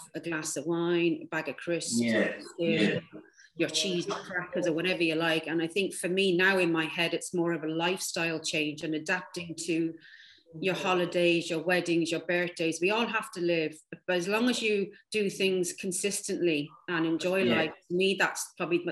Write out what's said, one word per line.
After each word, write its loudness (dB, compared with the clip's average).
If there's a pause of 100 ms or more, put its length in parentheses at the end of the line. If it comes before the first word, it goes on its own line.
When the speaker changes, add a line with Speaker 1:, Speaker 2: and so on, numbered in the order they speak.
(160)
Speaker 1:
a -8
glass -4
of -4
wine, 2
a -12
bag -4
of -8
crisps, -2
Speaker 2:
Yeah, 2 (260)
Speaker 1:
your, 2
Speaker 2:
yeah. 2 (560)
Speaker 1:
your 0
cheese, 0
crackers, -4
or 2
whatever 0
you 2
like. 0
And -2
I 0
think -2
for -4
me 4
now 6
in 4
my 2
head, 0
it's -6
more 2
of -4
a -4
lifestyle -2
change -4
and -4
adapting -4 (100)
to -2 (680)
your 0
holidays, 2
your -2
weddings, 2
your 0
birthdays. 0
We 2
all 0
have -4
to -8
live, 0 (300)
but 0
as -2
long 2
as -2
you 0 (200)
do 0
things 2
consistently -2 (180)
and 0
enjoy 2
Speaker 2:
Yeah. 4
Speaker 1:
life, 0 (160)
to -2
me, 4
that's 0
probably 0